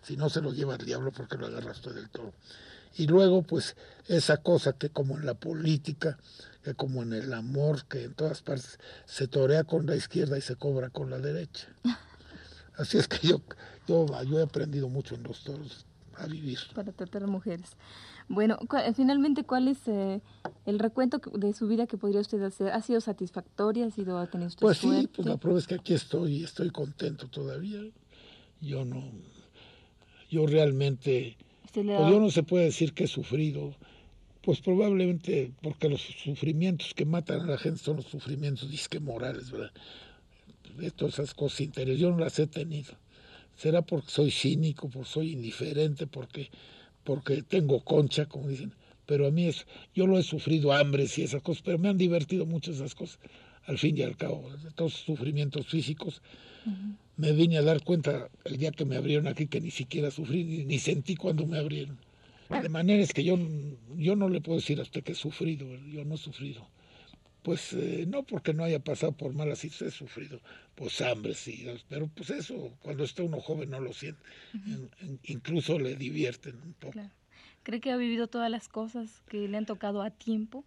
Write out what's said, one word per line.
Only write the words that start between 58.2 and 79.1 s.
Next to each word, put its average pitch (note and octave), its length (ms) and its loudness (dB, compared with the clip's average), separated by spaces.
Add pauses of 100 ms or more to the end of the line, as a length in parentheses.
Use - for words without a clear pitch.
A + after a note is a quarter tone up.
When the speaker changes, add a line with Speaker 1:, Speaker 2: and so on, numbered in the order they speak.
Speaker 1:
el C3+ 140 -6
día D3+ 140 -2
que D3+ 140 -4
me C3 120 -2
abrieron C#3+ 300 0
aquí D3 180 -2
que D#3+ 160 -4
ni E3+ 80 -6
siquiera D3 400 -4
sufrí, D3+ 340 -2
ni, D#3+ 220 -4
ni C3+ 140 0
sentí D3+ 360 -2
cuando D#3+ 300 0
me D#3+ 140 -2
abrieron. D3 400 -6 (500)
De B3+ 200 -2
manera F3+ 340 6
es D3 100 0
que C#3 100 0
yo, F3+ 140 4 (580)
yo F3 200 2
no G3 140 2
le D#3+ 120 0
puedo D#3+ 160 -2
decir D3 220 -2
a C3+ 40 -4
usted - 200 -8
que - 80 -8
he F3 40 -6
sufrido, D3+ 540 -4
¿verdad? B2+ 160 -14
Yo D3+ 200 -10
no D#3 100 -4
he - 20 -8
sufrido. C3+ 500 -12 (760)
Pues, - 300 -4
eh, E3+ 340 -2
no C4+ 160 -4
porque E3 300 -4
no D#3 100 -2
haya D#3+ 160 0
pasado D3+ 320 -2
por C#3 220 -8
malas D3 260 -4
situaciones, D#3 360 -8
he - 20 -16
sufrido, C#3+ 420 -14 (360)
pues, - 260 -6
hambre, A2 320 -2
sí, - 340 -12 (220)
pero, D3 180 -6
pues, D#3 220 -12
eso, B3+ 520 -8
cuando D3 220 -6
está C#3+ 200 -6
uno D#3 180 -4
joven D3+ 280 -6
no C3+ 120 -8
lo B2 120 -8
siente. C#3+ 280 -14 (340)
Speaker 2:
Ujú. G3+ 160 -10
Speaker 1:
En-, C3 180 -10 (120)
en-, C#3+ 240 -12
incluso D#3 520 -2
le C3 180 -4
divierten C3+ 680 -6
un E3+ 100 -16
poco. - 200 -16
Speaker 2:
Claro. G#3 180 -14 (520)
¿Cree A#3 180 -6
que C4 100 -2
ha B3 60 0
vivido A#3 300 0
todas A#3 220 -2
las A3+ 200 -6
cosas A3+ 600 -8